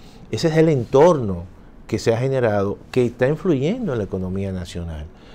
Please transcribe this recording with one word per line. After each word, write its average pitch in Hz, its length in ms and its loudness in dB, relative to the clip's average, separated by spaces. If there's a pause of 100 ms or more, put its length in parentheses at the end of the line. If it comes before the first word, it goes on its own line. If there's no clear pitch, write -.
(320)
ese 160 160 -2
es 160 100 -2
el 160 120 6
entorno 135 760 2 (420)
que 110 140 -2
se 113 140 2
ha 113 40 0
generado, 117 600 0 (140)
que 123 140 2
está 123 220 0
influyendo 160 680 -2
en 117 60 -2
la 104 60 -2
economía 95 460 -6
nacional. 85 540 -10 (300)